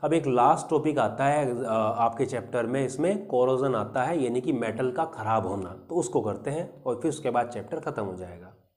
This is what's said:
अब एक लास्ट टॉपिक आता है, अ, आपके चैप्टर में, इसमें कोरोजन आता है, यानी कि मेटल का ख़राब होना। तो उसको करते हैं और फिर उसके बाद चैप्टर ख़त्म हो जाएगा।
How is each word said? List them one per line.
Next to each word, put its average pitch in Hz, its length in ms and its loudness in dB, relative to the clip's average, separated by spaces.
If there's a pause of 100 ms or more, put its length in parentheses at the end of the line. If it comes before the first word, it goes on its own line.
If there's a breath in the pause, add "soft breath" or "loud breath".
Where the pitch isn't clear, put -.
अब 151 100 2
एक 156 140 2
लास्ट 131 420 4
टॉपिक 151 300 2
आता 113 260 2
है, 139 380 2
अ, 123 40 -4 (300)
आपके 120 280 2
चैप्टर 120 400 -2
में, 131 200 0
इसमें 175 400 -2
कोरोजन 127 500 2
आता 107 280 0
है, 156 200 0
यानी 123 180 0
कि 143 120 0
मेटल 117 380 0
का - 140 0
ख़राब 110 420 0
होना। 95 220 -4 (200)
तो 165 60 -4
उसको 139 260 2
करते 107 300 -4
हैं 170 320 -8
और 123 180 -2
फिर 165 80 0
उसके - 200 -4
बाद 120 180 2
चैप्टर 110 320 -8
ख़त्म 151 240 -6
हो 92 120 -6
जाएगा। 87 380 -14 (240)